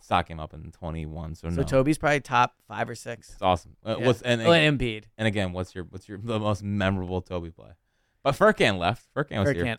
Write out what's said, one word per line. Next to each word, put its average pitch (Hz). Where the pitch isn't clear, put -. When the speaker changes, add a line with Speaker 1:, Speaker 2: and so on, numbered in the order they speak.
Speaker 1:
Stock 90
came 80
up 76
in 80
twenty-one, 80
so 82
Speaker 2:
So 87
Speaker 1:
no. 139
Speaker 2:
Toby's 135
probably 147
top 123
five 113
or 117
six. 113
Speaker 1:
It's -
awesome. 90
Uh, 107
Speaker 2:
Yeah. 123
Speaker 1:
what's, 127
and, 120
Speaker 2:
Oh, 170
and 165
Speaker 1:
and 147
Speaker 2:
Embiid. 113
Speaker 1:
and 110
again, 98
what's 90
your, 90
what's -
your, 101
the 110
most 104
memorable 95
Toby 85
play? 53
But 139
Furkan 180
left. 90
Furkan 135
was 139
here. 87
Speaker 2:
Furkan. 113